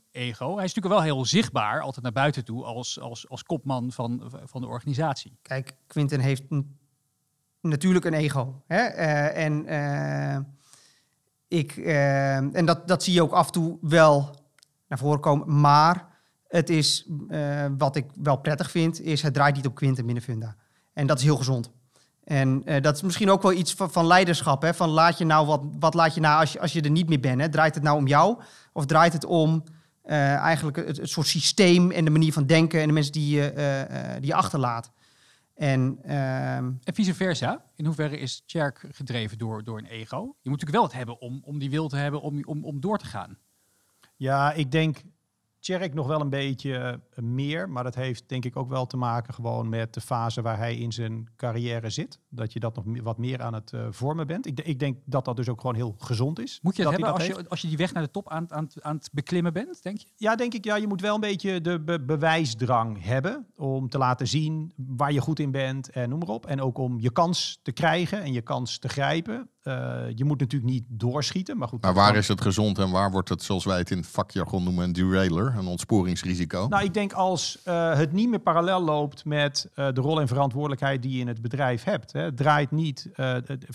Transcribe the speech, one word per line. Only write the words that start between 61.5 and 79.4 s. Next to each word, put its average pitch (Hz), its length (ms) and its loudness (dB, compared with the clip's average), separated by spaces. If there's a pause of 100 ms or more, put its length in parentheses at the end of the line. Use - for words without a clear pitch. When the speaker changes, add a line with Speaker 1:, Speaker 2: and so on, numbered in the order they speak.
Speaker 3:
de 170 180 -2
be-, 160 220 -2
bewijsdrang 127 1000 0
hebben 147 420 -2 (100)
om 135 340 -4
te 147 80 -4
laten 127 300 2
zien 156 480 -2
waar 135 360 -4
je 143 100 2
goed 156 180 -2
in 143 120 -2
bent 131 380 -4
en 123 200 -4
noem 147 100 -4
maar 170 80 -6
op. 220 180 -8
En 139 160 -4
ook 131 160 -2
om 123 220 -4
je 120 120 0
kans 170 520 0
te - 80 -6
krijgen 170 500 0
en 139 120 -6
je 117 80 -2
kans 127 360 -6
te - 120 -10
grijpen. 170 600 -2 (120)
Eh, 127 420 -6 (120)
je 117 100 -2
moet 147 140 0
natuurlijk 127 320 -2
niet 123 160 -2
doorschieten, 139 720 -4
maar 143 100 -4
goed, 117 140 -10
Speaker 4:
Maar 95 120 4
Speaker 3:
dat 95 80 6
Speaker 4:
waar 104 100 8
Speaker 3:
kan 104 80 4
Speaker 4:
is 101 80 0
het 95 140 0
gezond 101 380 0
en 95 120 0
waar 95 200 2
wordt 92 180 -2
het, 90 140 -4
zoals 92 220 -4
wij 95 120 2
het 87 140 -2
in 90 120 -2
vakjargon 92 600 -4
noemen, 90 200 0
een 90 100 0
derailer, 92 640 2
een 92 100 -4
ontspooringsrisico? 90 1040 0
Speaker 3:
Nou, 202 140 2
ik 190 100 -2
denk 202 200 -2
als, 185 500 -2
eh, 170 300 0
het 147 180 2
niet 214 180 2
meer 214 100 0
parallel 175 420 2
loopt 147 440 -2
met, 147 500 0